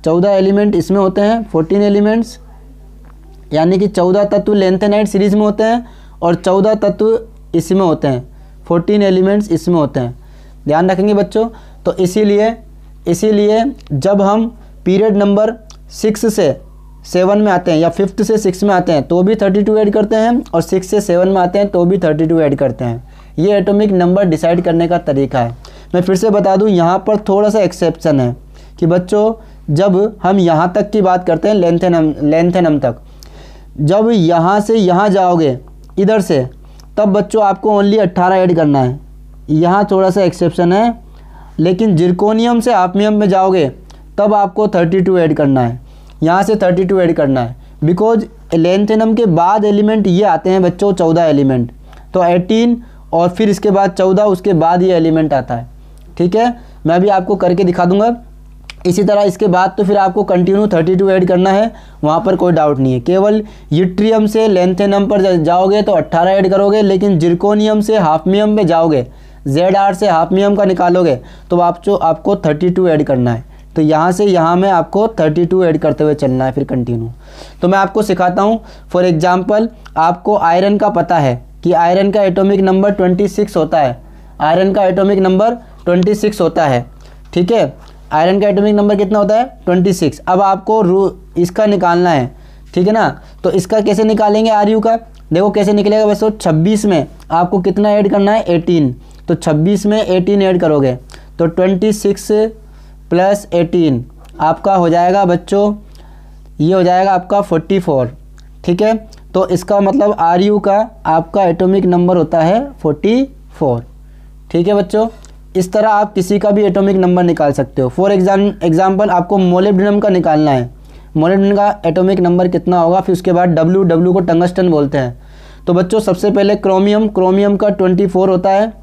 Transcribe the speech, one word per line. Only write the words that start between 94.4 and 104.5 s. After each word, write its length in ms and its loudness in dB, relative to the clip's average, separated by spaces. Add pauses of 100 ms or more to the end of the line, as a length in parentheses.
आरयू 300 2
का? 160 0 (360)
देखो 180 2
कैसे 220 0
निकलेगा 340 2
बच्चों, 260 0
छब्बीस 520 0
में 220 0 (240)
आपको 300 0
कितना 300 0
ऐड 200 0
करना 220 0
है? 120 0
एटीन। 500 0 (340)
तो 60 2
छब्बीस 520 0
में 140 0
एटीन 420 0
ऐड 180 0
करोगे 360 0 (420)
तो 80 0
ट्वेंटी 460 0
सिक्स 360 -4 (840)
प्लस 440 0
एटीन 500 0 (360)
आपका 340 0